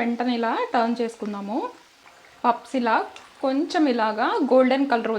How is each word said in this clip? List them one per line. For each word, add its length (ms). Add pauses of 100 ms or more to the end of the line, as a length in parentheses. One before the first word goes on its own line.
వెంటనే 380
ఇలా 140 (220)
టర్న్ 260
చేసుకుందాము. 580 (840)
పఫ్స్ 380
ఇలా 140 (460)
కొంచెం 400 (120)
ఇలాగా 340 (240)
గోల్డెన్ 400
కలర్ 260